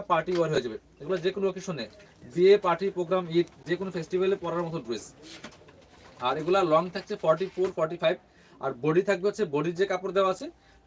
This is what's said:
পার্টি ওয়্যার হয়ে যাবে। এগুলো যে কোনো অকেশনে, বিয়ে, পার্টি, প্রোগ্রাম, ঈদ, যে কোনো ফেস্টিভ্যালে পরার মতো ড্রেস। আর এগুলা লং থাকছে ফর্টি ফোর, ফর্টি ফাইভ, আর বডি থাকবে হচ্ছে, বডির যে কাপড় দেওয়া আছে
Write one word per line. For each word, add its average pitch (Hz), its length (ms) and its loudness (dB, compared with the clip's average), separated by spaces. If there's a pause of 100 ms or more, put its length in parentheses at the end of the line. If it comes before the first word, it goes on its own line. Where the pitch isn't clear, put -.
(120)
পার্টি 165 240 0
ওয়্যার 160 180 2
হয়ে 131 120 0
যাবে। 110 120 -8 (240)
এগুলো 160 140 -2 (100)
যে 190 100 4
কোনো 196 160 -2
অকেশনে, 175 340 -8 (480)
বিয়ে, 185 200 8 (120)
পার্টি, 175 220 2 (100)
প্রোগ্রাম, 180 260 0 (140)
ঈদ, 170 100 4 (220)
যে 175 100 0
কোনো 190 160 -6
ফেস্টিভ্যালে 185 480 0
পরার 170 240 -2
মতো 165 180 -6
ড্রেস। 113 200 -8 (1200)
আর 131 140 0
এগুলা 180 180 4 (140)
লং 160 100 6 (120)
থাকছে 196 180 -8 (100)
ফর্টি 165 300 2
ফোর, 185 140 0 (100)
ফর্টি 165 260 -2
ফাইভ, 170 120 2 (480)
আর 135 80 -2 (120)
বডি 156 260 4
থাকবে 190 200 0
হচ্ছে, 202 140 -4 (100)
বডির 160 260 0
যে 196 120 4
কাপড় 185 260 -4
দেওয়া 190 160 4
আছে 220 120 -8 (420)